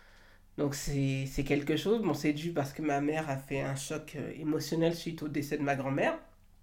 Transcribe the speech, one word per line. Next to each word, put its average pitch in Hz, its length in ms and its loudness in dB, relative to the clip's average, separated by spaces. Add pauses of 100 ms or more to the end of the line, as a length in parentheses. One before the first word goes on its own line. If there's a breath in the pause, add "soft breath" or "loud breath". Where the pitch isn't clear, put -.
(560 loud breath)
Donc, 143 200 0
c'est, 135 500 0
c'est 139 160 -2
quelque 143 340 2
chose. 214 260 2
Bon, 156 120 4
c'est 151 180 2
dû 165 200 -2
parce 143 200 -2
que 160 100 -6
ma 143 180 2
mère 156 280 0
a 135 100 -2
fait 139 240 -4
un 135 120 -2
choc, 151 400 -6
euh, - 220 -6
émotionnel 160 580 2
suite 165 280 -6
au 151 60 -4
décès 143 280 -2
de 143 60 -2
ma 139 120 2
grand-mère. 143 420 0 (460)